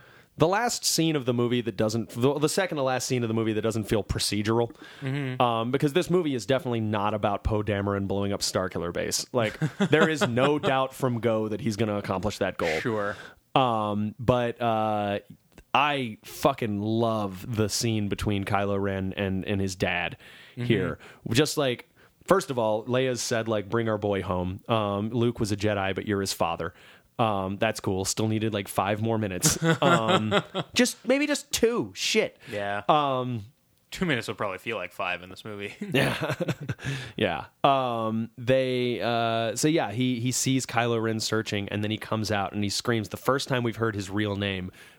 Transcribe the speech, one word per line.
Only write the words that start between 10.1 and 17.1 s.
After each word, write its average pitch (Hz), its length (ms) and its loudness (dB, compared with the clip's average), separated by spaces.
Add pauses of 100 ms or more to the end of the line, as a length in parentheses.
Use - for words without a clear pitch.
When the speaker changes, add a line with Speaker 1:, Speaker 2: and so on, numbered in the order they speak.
Speaker 1:
no 135 320 2
doubt 135 360 0
from 123 260 0
go 110 280 2
that 104 120 -4
he's 107 160 -2
gonna 104 220 0
accomplish 98 400 -2
that 92 180 -2
goal. 80 240 0
Speaker 2:
Sure. 104 360 -2 (380)
Speaker 1:
Um, 107 640 2
but, 120 420 2
uh, 107 600 0 (560)
I 135 480 0
fucking 117 560 0
love 110 760 0